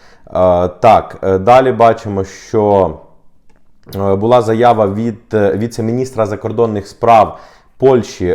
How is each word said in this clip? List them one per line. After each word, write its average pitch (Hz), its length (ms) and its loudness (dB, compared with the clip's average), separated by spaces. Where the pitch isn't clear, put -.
Е, 90 400 0
так, 90 560 0
е, 95 140 0
далі 123 340 2
бачимо, 110 520 0
що, 101 680 -2
е, 98 200 -2
була 117 260 2
заява 113 460 2
від, 107 460 -8
е, 104 240 0
віце-міністра 117 680 -4
закордонних 107 640 -4
справ 110 520 0
Польщі, 123 580 0